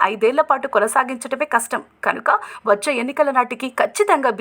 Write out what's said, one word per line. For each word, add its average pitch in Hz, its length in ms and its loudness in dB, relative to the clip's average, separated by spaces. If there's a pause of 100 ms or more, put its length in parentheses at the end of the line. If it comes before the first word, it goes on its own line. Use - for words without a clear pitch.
ఐదేళ్ల 220 380 2
పాటు 277 260 0
కొనసాగించడమే 254 800 0
కష్టం 240 380 -4 (200)
కనుక - 280 0 (360)
వచ్చే 214 260 2
ఎన్నికల 269 380 0
నాటికి 247 380 -2 (120)
ఖచ్చితంగా 311 600 2